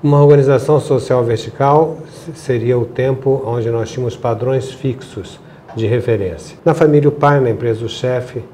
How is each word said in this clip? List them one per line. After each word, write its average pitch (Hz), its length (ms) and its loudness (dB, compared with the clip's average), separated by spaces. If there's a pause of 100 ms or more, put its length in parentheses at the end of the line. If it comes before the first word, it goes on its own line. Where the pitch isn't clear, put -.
Uma 143 200 4
organização 143 580 4
social 127 420 0
vertical 139 760 0 (260)
se-, 165 100 -14
seria 123 440 -2
o 117 60 -2
tempo 135 640 -2
onde 117 240 -4
nós 113 200 -4
tínhamos 123 260 -6
padrões 123 560 -4
fixos - 640 -10 (380)
de 110 100 -4
referência. 107 800 -2
Na 165 100 4
família, 147 340 4
o 143 40 2
pai, 143 280 2
na 123 100 2
empresa, 113 340 -2
o 110 40 -6
chefe 123 540 -6 (120)